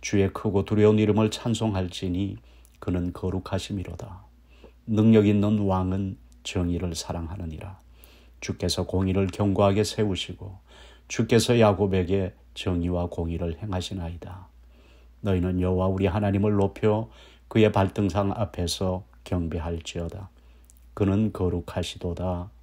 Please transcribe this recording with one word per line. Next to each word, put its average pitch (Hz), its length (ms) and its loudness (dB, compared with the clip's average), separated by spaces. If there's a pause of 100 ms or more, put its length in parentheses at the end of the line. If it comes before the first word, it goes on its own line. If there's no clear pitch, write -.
주의 98 320 0
크고 98 340 0
두려운 107 340 6
이름을 107 320 4
찬송할지니 98 1040 -4 (420)
그는 90 340 -4
거룩하심이로다. 92 1120 -8 (640)
능력 110 400 6
있는 104 340 2
왕은 95 560 -2 (280)
정의를 87 500 -2
사랑하느니라. 85 840 -10 (600)
주께서 - 460 -2
공의를 95 400 2
견고하게 101 560 2
세우시고 98 840 -4 (440)
주께서 117 520 2
야곱에게 95 760 2 (200)
정의와 87 560 -2
공의를 82 520 -4
행하시나이다. 92 840 -8 (720)
너희는 92 400 0
여호와 92 260 2
우리 95 200 0
하나님을 101 480 2
높여 107 540 2 (380)
그의 107 240 4
발등상 98 600 0
앞에서 92 720 -4 (180)
경배할지어다. 85 1080 -6 (640)
그는 101 380 2
거룩하시도다. 90 1200 -4 (120)